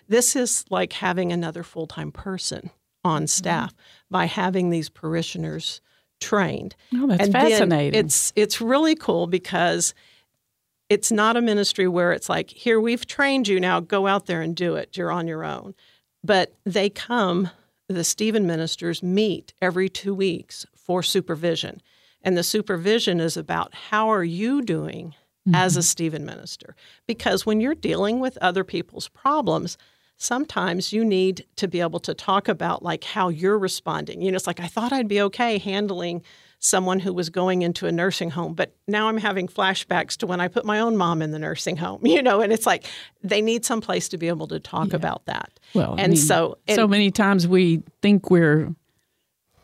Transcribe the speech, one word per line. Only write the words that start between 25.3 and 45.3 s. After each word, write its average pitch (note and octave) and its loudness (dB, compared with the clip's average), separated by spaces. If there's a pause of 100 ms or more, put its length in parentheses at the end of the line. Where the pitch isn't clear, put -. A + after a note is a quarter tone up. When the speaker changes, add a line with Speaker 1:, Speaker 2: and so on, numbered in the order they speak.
Speaker 1:
as F3+ 4
a F3 0
Speaker 2:
Mm-hmm. E3 0
Speaker 1:
Stephen D#3+ -2
minister? - -16 (320)
Because A3 0
when G#3+ 2
you're C#4 0
dealing G3+ -2
with B3+ -4
other F#3 0
people's - -10
problems, F3+ -2 (380)
sometimes F#3+ -4
you A3 0
need F#3+ 0 (100)
to G3 -4
be F3 -2
able E3+ -2
to - -6
talk G3+ 0
about, E3+ -2
like, E3+ -6
how F#3 -2
you're F#3 2
responding. D#3+ -4
You F#3+ 0
know, F#3 -2
it's F#3 -4
like, F3 -6
"I F3 -8
thought A#3 -4
I'd B3+ -2
be G3+ 2
okay G#3 0
handling F3+ -4 (360)
someone F#3 0
who F#3 -2
was E3+ -2
going F#3 0
into F3 -2
a E3+ 0
nursing E3+ -2
home, E3 -4
but D#3+ -2 (140)
now G#3+ 0
I'm A3 0
having G3 -2
flashbacks F#3+ -2
to A3 -4
when F3+ -2
I F3+ 0
put G3 -4
my G#3+ 0
own A3+ 2
mom E3+ 2
in D#3 -4
the D#3 -6
nursing D#3 -6
home," F3+ -8
<laughs> - -6
you E3 6
know, A3+ 4
and G#3 2
it's A3 0
like, F3+ 2 (380)
they G3+ 0
need A#3 0
some A3+ -2
place F#3 -4
to F3+ -8
be E3 -4
able D#3 -4
to D#3+ -8
talk F#3 -4
Speaker 2:
Yeah. F3+ -2
Speaker 1:
about D#3+ -4
that. - -8 (220)